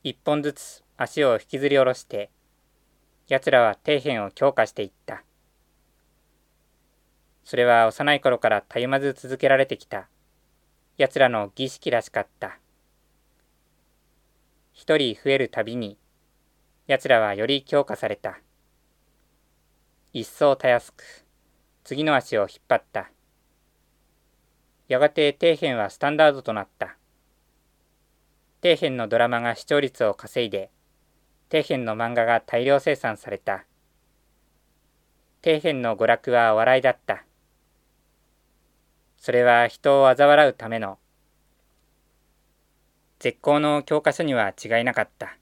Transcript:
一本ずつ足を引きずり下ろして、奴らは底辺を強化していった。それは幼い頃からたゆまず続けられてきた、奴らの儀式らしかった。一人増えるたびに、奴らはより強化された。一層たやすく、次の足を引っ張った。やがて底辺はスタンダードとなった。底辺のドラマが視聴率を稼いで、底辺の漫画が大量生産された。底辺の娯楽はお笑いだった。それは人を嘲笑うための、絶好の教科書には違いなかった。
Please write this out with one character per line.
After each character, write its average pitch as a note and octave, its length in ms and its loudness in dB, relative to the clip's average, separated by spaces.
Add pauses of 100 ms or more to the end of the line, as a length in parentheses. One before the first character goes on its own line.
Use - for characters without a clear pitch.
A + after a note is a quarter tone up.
一 C3 120 -8
本 D3 280 -4
ず C#3+ 120 -6
つ - 300 -20 (120)
足 C#3+ 300 -2
を B2 80 4
引 G#2+ 60 0
き - 200 -10
ず C#3 80 -2
り C#3 80 2
下 C3+ 80 4
ろ B2+ 100 2
し - 120 -12
て、 G2+ 260 -10 (960)
奴 C3+ 240 -2
ら C3 100 6
は G#2+ 240 2
底 D3+ 120 0
辺 C3 220 -6
を G2+ 120 -8
強 C#3 220 0
化 A#2+ 120 0
し - 60 -20
て - 100 -10
い G2+ 40 -6
っ F#2+ 60 -20 (140)
た。 - 200 -16 (2250)
そ - 140 -6
れ B2 80 4
は A#2 220 6
幼 C#3+ 260 0
い C#3 80 -2
頃 B2 180 0
か - 80 -2
ら G#2 140 0
た - 180 -10
ゆ B2 80 -4
ま C3+ 140 -2
ず C#3 100 -4
続 C3 260 -12
け C#3 120 0
ら C3+ 80 4
れ C3 80 2
て - 100 -10
き - 80 -20
た、 G2 240 -14 (920)
奴 C#3+ 220 -2
ら C3 80 6
の G#2+ 260 -4
儀 C3 140 -8
式 - 240 -8
ら A#2 100 0
し - 80 -20
か G#2+ 120 -4
っ - 60 -10 (120)
た。 - 200 -14 (2000)
一 - 240 -2
人 B2+ 260 -2
増 C#3 100 -2
え C#3 60 2
る C3 120 -2
た A2 160 -6
び A#2 100 -12
に、 G#2+ 220 -10 (920)
奴 C#3 220 -2
ら A#2+ 100 6
は G#2 160 -2
よ G#2 100 -4
り C3+ 180 -4
強 C#3+ 200 -2
化 B2 140 -8
さ A#2+ 100 -8
れ G#2 80 -6
た。 - 240 -14 (1700)
一 A2+ 120 -10
層 C#3+ 300 0
た - 140 -2
や A#2+ 100 4
す - 140 -12
く、 - 100 -20 (800)
次 C#3+ 220 -6
の D3+ 100 2
足 A#2+ 220 -2
を G#2 60 0
引 F#2+ 40 -2
っ - 20 -18 (200)
張 A#2+ 80 2
っ - 60 -4 (100)
た。 - 180 -10 (1800)
や B2+ 100 -2
が C#3+ 120 2
て D3 300 -2
底 E3+ 140 2
辺 D3 200 -4
は G#2 160 -4
ス - 100 -18
タ C#3+ 100 -2
ン D3+ 80 -4
ダ D#3 120 6
ー C#3+ 40 2
ド C3+ 80 -10
と A#2 120 -8
な G#2 80 -6
っ G2 60 -12 (120)
た。 - 160 -10 (1700)
底 F3 140 4
辺 D3 200 -4
の A#2 120 -6
ド A2+ 120 0
ラ A#2+ 100 4
マ A#2+ 100 -2
が A#2 160 -4
視 - 100 -20
聴 D3 140 0
率 C3 240 -4
を G#2 120 0
稼 A#2+ 320 -6
い - 20 -10
で、 G2 220 -8 (760)
底 D#3+ 120 0
辺 C3+ 220 -4
の A2+ 120 -6
漫 A#2 180 -6
画 A#2+ 120 0
が A#2 160 0
大 B2 240 -4
量 C#3 140 2
生 D3 160 -2
産 A#2 200 -6
さ - 140 -20
れ G2+ 80 -8
た。 - 280 -8 (1800)
底 D#3+ 140 2
辺 D3+ 180 -2
の A#2+ 200 -4
娯 A2+ 120 -2
楽 A#2+ 240 0
は A#2 220 2
お G#2+ 40 2
笑 B2+ 220 4
い - 20 0
だ C3 80 2
っ B2 160 -2
た。 - 180 -8 (1900)
そ - 160 -8
れ B2 120 2
は A#2+ 240 4
人 C#3 340 0
を C3+ 60 6
嘲 C3 180 4
笑 D3 240 6
う A2+ 40 -4
た A#2 140 -14
め A2+ 120 -6
の、 G2 180 -10 (2250)
絶 - 220 -4
好 D3 180 2
の D3 240 0
教 D3+ 180 -2
科 D3 100 2
書 F3 120 -6
に D3 100 -2
は A2 160 0
違 A2+ 320 -4
い - 20 -4
な A#2+ 100 -2
か A2 100 -2
っ - 140 -8
た。 - 240 -16